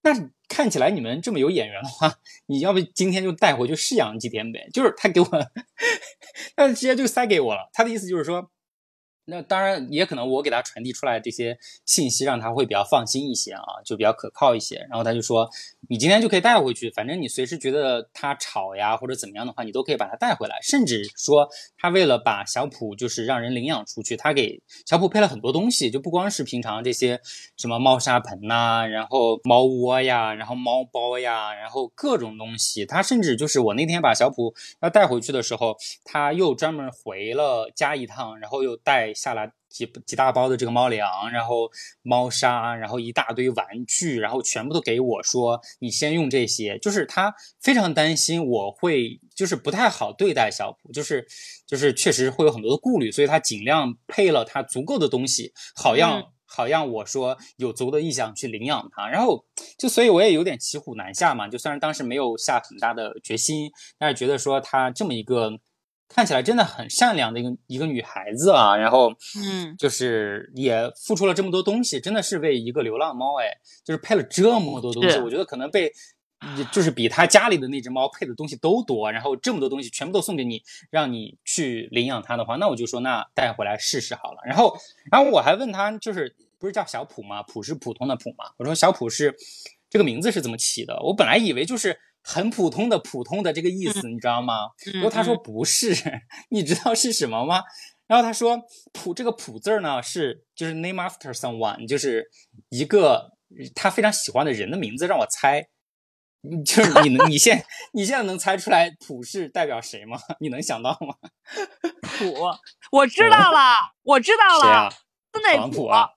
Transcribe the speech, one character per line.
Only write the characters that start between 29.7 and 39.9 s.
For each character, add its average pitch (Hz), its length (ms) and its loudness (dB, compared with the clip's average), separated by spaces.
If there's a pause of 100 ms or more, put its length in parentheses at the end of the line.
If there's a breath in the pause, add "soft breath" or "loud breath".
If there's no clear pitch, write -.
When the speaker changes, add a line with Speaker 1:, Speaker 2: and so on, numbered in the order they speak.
Speaker 1:
呀， 120 340 0
然 110 120 -10
后 123 80 -10
猫 123 300 0
包 123 340 -4
呀， 113 360 -4
然 107 140 -14
后 127 260 -6
各 269 220 -2
种 110 220 -6
东 113 180 -12
西。 104 300 -4
他 175 160 0
甚 240 180 2
至 143 160 2
就 - 100 -2
是 - 140 2
我 107 140 2
那 143 100 0
天 170 160 -2
把 127 140 4
小 131 160 4
普 120 240 -4 (260 loud breath)
要 170 80 -2
带 190 180 6
回 123 140 0
去 127 100 -8
的 131 120 -2
时 117 120 -4
候， 110 220 -2 (280 loud breath)
他 147 280 -2
又 165 220 2
专 160 180 -2
门 135 180 -8
回 107 440 -10
了 135 400 0
家 151 200 -2
一 127 120 -8
趟， 113 340 -12
然 107 80 -16
后 135 140 -4
又 120 140 -2
带 120 360 0
下 123 220 -6
来 110 180 -6 (160)
几， - 220 -10 (160)